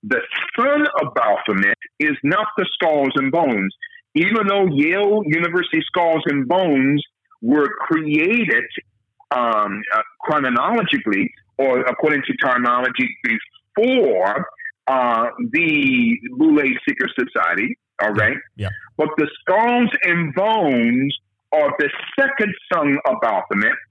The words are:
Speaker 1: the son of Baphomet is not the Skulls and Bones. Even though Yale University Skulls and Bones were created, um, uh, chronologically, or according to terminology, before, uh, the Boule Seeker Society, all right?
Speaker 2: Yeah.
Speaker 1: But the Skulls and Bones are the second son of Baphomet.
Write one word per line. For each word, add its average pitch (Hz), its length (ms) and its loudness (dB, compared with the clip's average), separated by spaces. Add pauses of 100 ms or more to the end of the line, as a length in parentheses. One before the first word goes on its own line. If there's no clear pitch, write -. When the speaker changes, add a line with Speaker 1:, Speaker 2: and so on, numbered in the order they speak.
Speaker 1:
the 110 160 -2 (400)
son 285 260 2 (160)
of 143 120 -4
Baphomet 104 640 0 (220)
is 151 240 0
not 185 240 0 (100)
the 185 160 -2
Skulls 147 420 0
and 135 160 0
Bones. 123 420 0 (420)
Even 202 320 2
though 196 240 2
Yale 196 540 2
University 170 600 0
Skulls 165 400 0
and 143 220 0
Bones 147 560 2 (380)
were 139 280 4 (120)
created, 156 800 0 (680)
um, 107 500 0 (120)
uh, 110 80 2 (200)
chronologically, 139 1080 0 (260)
or 131 240 2
according 139 460 0
to 127 100 -4
terminology, 123 680 0 (680)
before, 208 680 2 (420)
uh, 120 380 2 (260)
the 123 680 2 (200)
Boule 147 260 4 (240)
Seeker 131 200 -2 (100)
Society, 104 600 -2 (240)
all 107 100 0
right? 107 260 0 (180)
Speaker 2:
Yeah. 101 140 -6 (280)
Speaker 1:
But 151 200 0
the 151 100 0 (140)
Skulls 233 480 2 (140)
and 170 320 0
Bones 139 800 2 (380)
are 151 260 2
the 143 100 0 (300)
second 240 340 0 (200)
son 143 320 2
of 131 160 2
Baphomet. 107 520 0 (180)